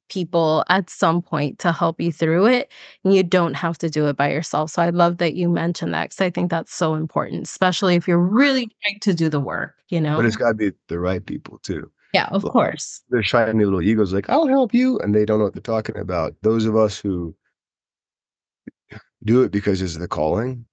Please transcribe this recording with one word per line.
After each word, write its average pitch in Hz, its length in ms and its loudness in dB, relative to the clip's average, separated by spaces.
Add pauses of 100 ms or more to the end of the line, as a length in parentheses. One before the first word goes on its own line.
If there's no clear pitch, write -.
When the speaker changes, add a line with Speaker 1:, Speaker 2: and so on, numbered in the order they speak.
Speaker 1:
people 165 580 0
at 185 220 0
some 175 320 2
point 147 380 -4
to 175 120 0
help 165 300 -2
you 170 100 0
through 170 360 2
it, 247 220 0 (360)
and 190 100 4
you 190 80 4
don't 175 300 2
have 165 240 -4
to 165 120 -4
do 151 180 0
it 143 100 -2
by 143 160 2
yourself. 156 380 -4
So - 100 -2
I 170 80 2
love 175 300 2
that 170 160 0
you 175 120 -2
mentioned 170 460 -2
that 80 160 -4
'cause - 100 -8
I 185 100 0
think 180 220 -2
that's 165 240 -4
so 160 200 0
important, 156 520 -4
especially 185 480 0
if 175 100 0
you're 175 140 2
really 240 480 2 (160)
trying 208 180 -6
to 202 120 2
do 160 160 0
the 147 100 0
work, 90 360 -6 (120)
you 165 140 -2
know? 151 160 0
Speaker 2:
But 123 80 2
it's 110 100 2
gotta 117 200 0
be 107 180 -2 (160)
the 85 100 -4
right 90 260 -2
people - 340 -12
too. 80 300 -8 (240)
Speaker 1:
Yeah, 180 180 2
of 202 120 -2
Speaker 2:
Like, - 80 -6
Speaker 1:
course. - 500 -2 (100)
Speaker 2:
their 120 120 2
shiny 110 400 2
little 95 180 2
egos 101 300 2
like, 98 180 -2
"I'll 311 180 2
help 262 260 2
you," 254 260 2
and 208 160 0
they 214 80 4
don't 208 160 2
know 107 60 2
what 98 80 -2
they're - 80 -14
talking 110 360 -4
about. 87 440 -4
Those 110 240 2
of 110 100 2
us 107 240 2
who 87 340 -4 (1900)
do 117 180 4
it 107 100 2
because 101 300 0
it's 87 160 -4
the 87 100 -8
calling 113 640 -2